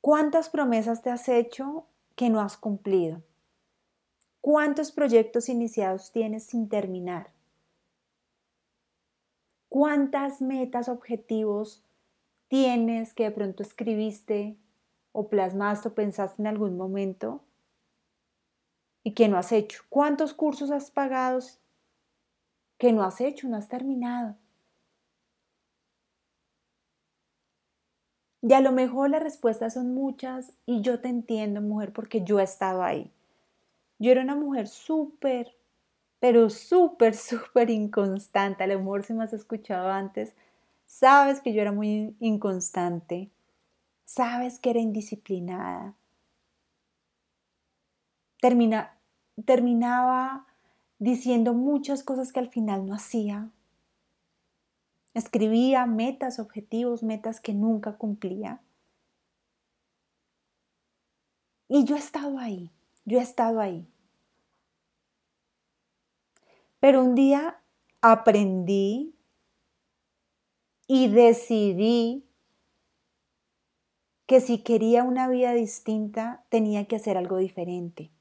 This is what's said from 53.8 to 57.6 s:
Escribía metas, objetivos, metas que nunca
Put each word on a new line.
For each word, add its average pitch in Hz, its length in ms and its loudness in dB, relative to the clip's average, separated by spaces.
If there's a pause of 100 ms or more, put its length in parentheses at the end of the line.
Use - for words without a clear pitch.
Escribía 233 720 2
metas, 247 500 -4
objetivos, 226 640 -6
metas 220 400 -8
que 220 120 -6
nunca 208 440 -2